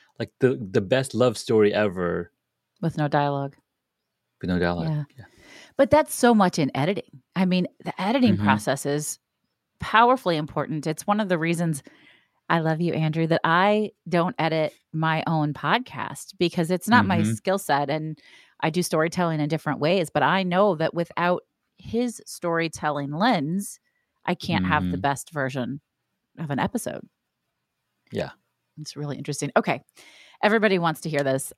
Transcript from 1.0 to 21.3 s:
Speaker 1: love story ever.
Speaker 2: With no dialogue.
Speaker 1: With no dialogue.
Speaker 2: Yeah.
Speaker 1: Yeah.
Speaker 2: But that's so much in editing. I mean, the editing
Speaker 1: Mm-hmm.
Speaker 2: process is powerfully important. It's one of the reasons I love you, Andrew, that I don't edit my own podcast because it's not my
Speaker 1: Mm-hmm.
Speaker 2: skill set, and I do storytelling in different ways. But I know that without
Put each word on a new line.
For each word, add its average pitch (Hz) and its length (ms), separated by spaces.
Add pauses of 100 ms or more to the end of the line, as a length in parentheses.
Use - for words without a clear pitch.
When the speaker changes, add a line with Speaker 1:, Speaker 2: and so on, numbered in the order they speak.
Speaker 1:
love 117 240
story 107 360
ever. 87 580 (500)
Speaker 2:
With 165 160
no 151 100
dialogue. 143 480 (840)
Speaker 1:
With 87 80
no 90 100
dialogue. 170 280
Speaker 2:
Yeah. 151 160 (140)
Speaker 1:
Yeah. - 80 (520)
Speaker 2:
But 269 140
that's 302 220
so 240 220
much 185 240
in 143 160
editing. 151 460 (140)
I 185 100
mean, 180 220 (180)
the - 160
editing 226 340
Speaker 1:
Mm-hmm. 101 80
Speaker 2:
process 143 420
is 147 320 (600)
powerfully 233 560
important. 151 520
It's 156 200
one 208 140
of 196 80
the 180 80
reasons 165 460 (680)
I 165 100
love 160 220
you, 175 120
Andrew, 160 340
that 160 160
I 196 480 (180)
don't 175 300
edit 156 340 (180)
my 160 360
own 151 260
podcast - 840
because 170 340
it's 180 180
not 233 160
my 190 140
Speaker 1:
Mm-hmm. 110 140
Speaker 2:
skill 190 260
set, 143 300
and 156 300 (420)
I 156 100
do 175 120
storytelling 165 560
in 147 100
different 147 300
ways. 170 300
But 143 140
I 180 200
know 185 320
that 156 200
without 170 480 (340)